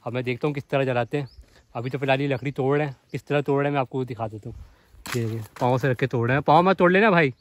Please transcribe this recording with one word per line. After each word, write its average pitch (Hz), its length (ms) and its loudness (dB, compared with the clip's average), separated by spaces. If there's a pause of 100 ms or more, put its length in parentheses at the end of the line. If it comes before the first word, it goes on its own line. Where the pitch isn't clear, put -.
अब 117 80 -8
मैं 123 120 -6
देखता 127 220 -4
हूँ 147 80 -2
किस 139 140 -8
तरह 139 160 0
जलाते 123 340 -2
हैं। 135 100 -6 (460)
अभी 120 160 -6
तो 139 80 -6
फिलहाल 135 220 0
ये 143 80 -2
लकड़ी 135 220 -4
तोड़ 135 280 0
रहे 151 80 -2
हैं, 135 100 -10 (160)
किस - 140 -10
तरह 143 140 0
तोड़ 143 220 0
रहे 143 60 0
हैं 143 60 -2
मैं 143 60 0
आपको 131 240 -4
दिखा 113 240 -8
देता 107 220 -12
हूँ। - 60 -16 (600)
ये 117 80 0
देखिए, 113 160 -4 (200)
पाँव 127 180 2
से 135 120 0
रख 123 60 0
के - 100 -2
तोड़ 117 220 -2
रहे 131 80 2
हैं, 147 60 0
पाँव 156 200 6
मत 185 140 4
तोड़ 180 160 4
लेना 202 180 4
भाई। 160 300 4